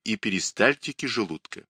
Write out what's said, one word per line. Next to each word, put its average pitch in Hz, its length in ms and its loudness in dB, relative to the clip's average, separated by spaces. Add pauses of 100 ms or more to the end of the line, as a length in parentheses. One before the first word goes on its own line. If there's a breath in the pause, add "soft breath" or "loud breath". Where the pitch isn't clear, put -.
и 110 140 -2
перистальтики 117 920 0
желудка. 107 640 -4